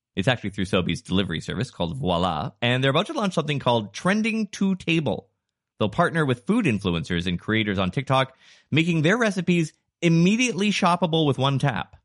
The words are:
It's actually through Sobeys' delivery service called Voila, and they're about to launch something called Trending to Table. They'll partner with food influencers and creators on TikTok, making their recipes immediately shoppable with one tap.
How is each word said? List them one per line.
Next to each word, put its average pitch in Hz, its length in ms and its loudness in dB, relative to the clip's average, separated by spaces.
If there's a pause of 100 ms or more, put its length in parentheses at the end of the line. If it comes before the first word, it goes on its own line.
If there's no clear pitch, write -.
(140)
It's 98 140 -2
actually 117 220 0
through 95 160 -4
Sobeys' 87 360 0
delivery 90 380 -2
service - 320 -6
called 85 240 -6
Voila, 87 560 -2 (100)
and 123 220 0
they're 135 80 2
about 160 140 0
to - 80 -10
launch 214 200 -4
something 151 240 -2
called 117 360 -2
Trending 214 540 -2
to 190 280 -2
Table. 160 540 -4 (500)
They'll 110 80 0
partner 160 360 0
with 127 220 -2
food 214 200 2
influencers 90 600 -2
and 87 140 -2
creators 104 380 0
on 92 120 0
TikTok, 131 460 -2 (340)
making 165 320 2
their 175 140 4
recipes 185 560 0 (300)
immediately 196 680 2
shoppable 170 560 2
with 135 120 2
one 135 200 2
tap. 120 460 -4